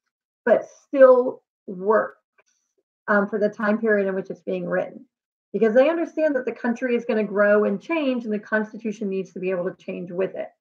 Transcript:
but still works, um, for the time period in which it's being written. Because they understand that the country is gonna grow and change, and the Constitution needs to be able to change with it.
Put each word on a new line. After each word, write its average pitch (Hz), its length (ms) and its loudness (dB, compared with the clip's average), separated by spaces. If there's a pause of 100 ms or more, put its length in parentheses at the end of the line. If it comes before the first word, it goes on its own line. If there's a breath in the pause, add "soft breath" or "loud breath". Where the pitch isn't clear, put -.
(440)
but - 240 2 (180)
still 254 580 6 (220)
works, 202 520 -2 (920)
um, 202 220 2
for 220 100 -4
the 208 100 0
time 208 280 -2
period 214 300 0
in 190 80 -4
which 190 140 -8
it's 175 120 -12
being 180 260 -6
written. - 380 -6 (480)
Because 208 200 0
they 269 160 6
understand 311 460 -2
that 254 80 -4
the 240 80 -6
country 240 420 -4
is 233 120 -2
gonna 220 180 0
grow 208 400 2
and 202 180 -2
change, 262 440 -4
and 214 80 -4
the 208 60 -4
Constitution 208 680 -6
needs 190 240 -6
to - 80 -14
be 185 120 -4
able 180 120 -4
to 180 120 -6
change 185 360 -12
with 180 240 -4
it. 127 140 -10 (120)